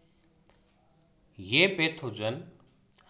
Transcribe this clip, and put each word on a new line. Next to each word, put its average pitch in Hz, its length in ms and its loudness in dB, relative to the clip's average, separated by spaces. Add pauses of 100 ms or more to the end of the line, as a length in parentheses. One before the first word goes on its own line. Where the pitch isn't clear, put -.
(1400)
ये 117 280 4
पैथोजन 151 760 -2 (640)